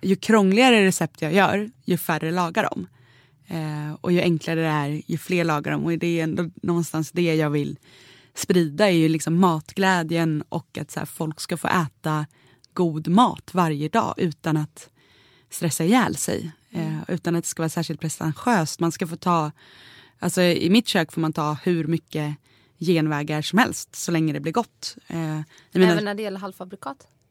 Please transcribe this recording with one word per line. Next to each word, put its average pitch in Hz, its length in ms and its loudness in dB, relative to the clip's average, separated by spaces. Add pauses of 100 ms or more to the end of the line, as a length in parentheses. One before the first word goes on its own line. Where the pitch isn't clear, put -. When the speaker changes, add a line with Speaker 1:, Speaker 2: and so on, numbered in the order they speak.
Speaker 1:
Ju 190 140 2
krångligare 214 720 6
recept - 360 0
jag 156 120 -2
gör, 202 380 2 (140)
ju 175 120 0
färre 160 340 -2
lagar 180 320 0
dem. - 240 -6 (600)
Eh, 151 540 -8
och - 100 -2
ju 175 100 4
enklare 165 400 0
det 160 60 0
är, 151 400 -2
ju 165 100 -2
fler 175 260 0
lagar 151 280 -2
dem. 147 140 -2
Och 165 120 0
det 170 220 0
är 160 40 0
ändå 160 260 -4 (140)
någonstans 170 480 -2
det 170 240 0
jag 156 140 2
vill 147 280 -2 (580)
sprida, 175 520 2
är 190 100 4
ju 160 120 6
liksom 160 300 0
matglädjen 165 1080 2
och - 280 -8
att - 140 -10
så - 80 -8
här, - 80 -6
folk 156 320 -6
ska - 180 -6
få - 100 -6
äta 156 580 -2 (500)
god 160 320 -2
mat 190 460 2
varje 156 360 0
dag - 280 0
utan 160 400 -2
att - 320 -8 (600)
stressa - 340 -4
ihjäl 208 320 2
sig. - 360 -6 (200)
Speaker 2:
Mm. 160 160 -6
Speaker 1:
Eh, 156 200 -4
utan 170 280 -2
att 170 80 -2
det - 60 -10
ska - 140 -6
vara 160 60 0
särskilt 165 320 -6
pretentiöst. 160 760 -2
Man 165 120 0
ska 175 160 -4
få 165 80 -10
ta, 160 360 0 (680)
alltså 175 220 0
i 175 280 2
mitt 220 180 4
kök 165 240 0
får 165 100 -4
man 156 120 -2
ta 151 300 -2
hur 165 240 0
mycket 151 480 -4 (440)
genvägar 151 640 0
som 180 180 0
helst - 360 -2
så - 160 -6
länge 160 220 2
det 147 60 -6
blir 151 140 -6
gott. - 420 -6 (120)
Eh, 170 100 -8 (540)
jag 180 80 2
menar 185 120 8
Speaker 2:
Även 190 140 2
när 202 100 -4
det 208 80 -6
gäller 196 160 -8
halvfabrikat? 196 680 -14 (240)